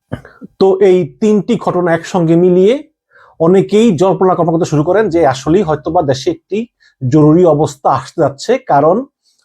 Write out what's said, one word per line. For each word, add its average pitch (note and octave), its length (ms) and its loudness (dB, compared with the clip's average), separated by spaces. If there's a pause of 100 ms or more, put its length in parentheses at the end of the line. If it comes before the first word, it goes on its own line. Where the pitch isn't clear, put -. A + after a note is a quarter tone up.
(600)
তো F#3+ 80 4 (120)
এই F#3+ 180 4 (240)
তিনটি G#3+ 340 0
ঘটনা F3 380 -4
একসঙ্গে E3 420 -2
মিলিয়ে F#3 380 2 (680)
অনেকেই F#3+ 480 2 (100)
জল্পনা F#3 380 0
কল্পনা E3 180 -2
করতে E3+ 180 -4
শুরু D3 120 0
করেন F#3+ 260 0
যে D#3+ 180 -2
আসলেই D3+ 360 0
হয়তোবা D#3+ 380 -2
দেশে - 300 -4
একটি F3 260 -10 (440)
জরুরি D3+ 440 4
অবস্থা D3+ 440 -2
আসতে C3 320 -4
যাচ্ছে, C3 360 -4
কারণ F3+ 380 0 (500)